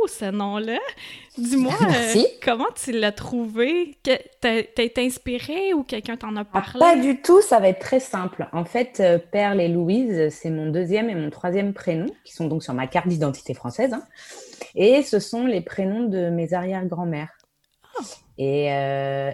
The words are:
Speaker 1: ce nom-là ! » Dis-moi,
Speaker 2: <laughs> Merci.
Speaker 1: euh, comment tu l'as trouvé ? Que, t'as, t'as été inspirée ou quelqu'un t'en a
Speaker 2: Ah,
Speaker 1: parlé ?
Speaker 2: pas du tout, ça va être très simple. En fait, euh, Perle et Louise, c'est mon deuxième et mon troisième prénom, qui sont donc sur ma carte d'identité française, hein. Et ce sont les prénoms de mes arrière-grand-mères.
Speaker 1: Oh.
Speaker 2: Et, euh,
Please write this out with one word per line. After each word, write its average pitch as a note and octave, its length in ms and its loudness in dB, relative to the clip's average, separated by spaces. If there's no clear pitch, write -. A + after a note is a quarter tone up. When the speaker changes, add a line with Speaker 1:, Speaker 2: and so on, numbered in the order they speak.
Speaker 1:
ce G3+ 240 -6
nom-là ! » G#3 480 -4
Dis-moi, B3+ 400 0
Speaker 2:
<laughs> A4+ 40 0
Merci. A#3 380 2
Speaker 1:
euh, B3 80 4
comment B3 280 0
tu B3+ 120 -6
l'as G#3+ 180 2
trouvé ? A#3+ 920 -2
Que, C4 60 2
t'as, A3 240 0
t'as - 200 -2
été A#3 220 -2
inspirée C#4+ 680 -4
ou D4 100 0
quelqu'un A#3 320 -8
t'en G#3+ 220 -10
a G#3 40 -4
Speaker 2:
Ah, G3 80 2
Speaker 1:
parlé ? B3 180 -10
Speaker 2:
pas E4+ 160 8
du C4+ 260 2
tout, F#4 200 10
ça C4 180 6
va G3 80 6
être F#3+ 120 4
très C4 200 0
simple. F#3 540 -6
En E3+ 100 -2
fait, A#3+ 380 -2
euh, F3 180 6
Perle G3+ 400 0
et E3+ 80 2
Louise, F3 600 2
c'est E3 200 -8
mon D#3 220 -2
deuxième F#3 380 0
et G#3 60 -4
mon D3+ 140 -4
troisième G3 440 -2
prénom, E3+ 320 -2
qui - 100 -20
sont E3 140 -4
donc D3+ 160 -4
sur C3 100 -8
ma C3 140 -4
carte E3+ 220 0
d'identité D3+ 440 -2
française, A3 380 -4
hein. A#3+ 120 -8
Et B3 300 6
ce G#3+ 160 0
sont A#3 260 -4
les A3+ 140 0
prénoms G3 480 -4
de F#3 220 -2
mes E3+ 240 -2
arrière-grand-mères. F3 840 -4
Speaker 1:
Oh. C#4 40 -10
Speaker 2:
Et, C#3+ 340 0
euh, C#3 640 -4